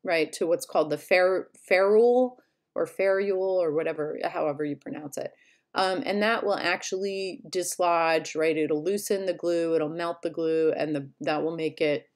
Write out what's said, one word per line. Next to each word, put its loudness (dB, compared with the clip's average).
right, 0
to -2
what's 0
called 0
the -2
fer-, 2
ferrule 4
or 0
ferrule 0
or 0
whatever, -4
however -2
you -4
pronounce -12
it. -8
Um, 0
and 0
that 0
will 2
actually -4
dislodge, 0
right? 0
It'll 0
loosen -2
the -2
glue, 0
it'll 0
melt -6
the -4
glue, 0
and -2
the, -6
that -2
will -2
make -4
it 0